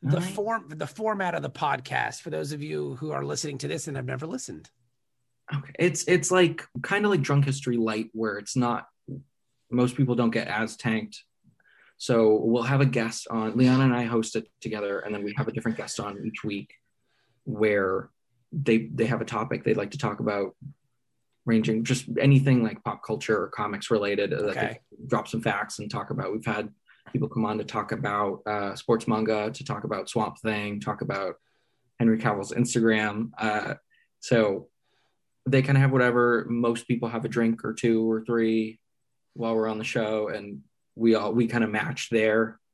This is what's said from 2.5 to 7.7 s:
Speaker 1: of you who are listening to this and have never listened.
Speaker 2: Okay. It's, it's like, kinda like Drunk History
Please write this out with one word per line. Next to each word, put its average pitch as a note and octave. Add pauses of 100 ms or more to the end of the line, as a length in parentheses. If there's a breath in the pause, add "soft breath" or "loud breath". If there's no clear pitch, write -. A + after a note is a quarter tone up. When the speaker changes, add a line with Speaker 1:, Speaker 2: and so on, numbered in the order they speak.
Speaker 1:
of D3
you D3+
who D3+
are C#3+
listening D3
to D3
this D#3
and C#3
have B2+
never C3
listened. E3 (840)
Speaker 2:
Okay. C#3
It's, E3+
it's F3
like, F3+ (180)
kinda G#3
like F#3
Drunk C#3+
History C3+